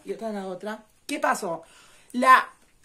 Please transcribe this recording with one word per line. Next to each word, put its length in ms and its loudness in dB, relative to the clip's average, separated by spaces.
y 80 -10
otra 160 -8
en 60 -8
la 120 -8
otra. 360 -12
¿Qué 140 -8
pasó? 420 -2
La 360 6